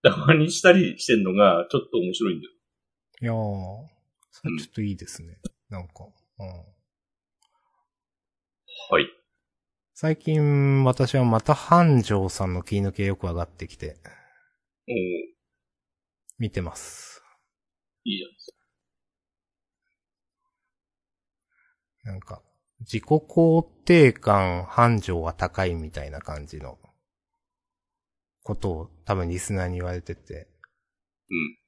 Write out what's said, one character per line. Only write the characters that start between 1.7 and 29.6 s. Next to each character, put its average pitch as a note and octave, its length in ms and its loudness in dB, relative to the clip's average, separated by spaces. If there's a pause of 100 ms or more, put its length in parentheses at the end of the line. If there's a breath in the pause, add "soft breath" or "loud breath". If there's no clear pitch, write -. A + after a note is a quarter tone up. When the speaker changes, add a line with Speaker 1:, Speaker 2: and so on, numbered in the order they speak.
Speaker 1:
ち C#3 60 -2
ょ - 20 2
っ - 120 -2
と A#2+ 80 -2
面 F2+ 140 -2
白 G#2 200 -2
い D#2+ 40 -4
ん - 40 -12
だ - 60 -18
よ。 - 60 -20 (680)
Speaker 2:
い - 40 -8
や A2+ 60 -2
ー、 - 20 -2 (1000)
そ - 160 -12
れ - 100 -6
ち D2 100 -14
ょ - 20 -20
っ - 40 -20
と A2 80 -8
い G#2 100 -4
い F2+ 40 -8
で - 100 -18
す - 160 -18
ね。 E2+ 160 -20 (320)
Speaker 1:
う G#2+ 40 -14
ん。 F#2+ 40 -12
Speaker 2:
な F2 60 -14
ん E2+ 40 -20
か、 - 160 -20 (340)
う G2 60 -16
ん。 - 20 -14 (2500)
Speaker 1:
は D#2+ 100 2
い。 - 80 -4 (840)
Speaker 2:
最 D#3 220 -2
近、 C#3+ 680 2
私 B2+ 300 0
は C3 100 4
ま A2+ 160 2
た D3+ 140 2
繁 D#3+ 480 6
盛 G2 260 0
さ F#2+ 180 -4
ん F2+ 80 -4
の F2+ 80 -6
切 - 140 -4
り G2+ 40 0
抜 G2 120 -2
き G2+ 100 -6
が G2 60 0
よ G2 80 -4
く - 80 -12
上 E2+ 100 -6
が E2+ 100 -6
っ - 40 -12
て - 200 -16
き - 80 -20
て。 - 220 -14 (880 soft breath)
Speaker 1:
お B2 40 -8
う。 - 20 -4 (1400)
Speaker 2:
見 A2 120 -6
て F#2+ 120 -8
ま E2+ 120 -10
す。 - 480 -20 (840)
Speaker 1:
い A#2 100 -8
い F#2+ 40 -10
じ F2+ 60 -12
ゃ - 20 -18
な - 40 -20
い - 40 -20
で - 60 -20
す - 120 -20 (3500)
か。 A2+ 80 -14
Speaker 2:
な F#2+ 60 -10
ん G2 40 -14
か、 - 220 -20 (380)
自 A2+ 200 -8
己 - 40 -20
肯 E3 580 4 (220)
定 D#3 300 8
感、 F#2 500 0
繁 A#2 360 2
盛 F2+ 200 -4
は E2 140 -6
高 F#2 320 -4
い F2 80 -2
み D#2 160 -10
た D2 160 -12
い D2 40 -14
な C#2+ 100 -14
感 D2 260 -14
じ D2+ 140 -18
の B1+ 180 -16 (1600)
こ G#2 140 -6
と G2+ 140 -4
を D#2+ 200 -8 (140)
多 G2+ 100 -4
分 F2+ 140 -4
リ F2+ 100 -6
ス F#2+ 140 -8
ナ F#2 120 -4